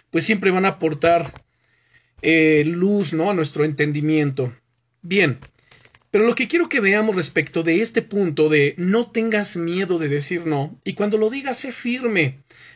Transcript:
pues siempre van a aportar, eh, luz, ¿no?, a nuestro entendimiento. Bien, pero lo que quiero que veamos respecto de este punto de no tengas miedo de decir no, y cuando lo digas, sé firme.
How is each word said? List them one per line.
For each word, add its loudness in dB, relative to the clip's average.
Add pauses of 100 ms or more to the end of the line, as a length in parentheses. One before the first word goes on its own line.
pues -2
siempre 2
van 2
a 4
aportar, 0 (920)
eh, 4
luz, 0
¿no?, 0
a 0
nuestro -2
entendimiento. -2 (520)
Bien, 0 (760)
pero 4
lo 2
que -4
quiero 0
que -2
veamos 2
respecto -2
de 2
este -2
punto 0
de 2
no 0
tengas -2
miedo -2
de -2
decir -4
no, -4
y -6
cuando -2
lo 2
digas, -6
sé -10
firme. -2 (360)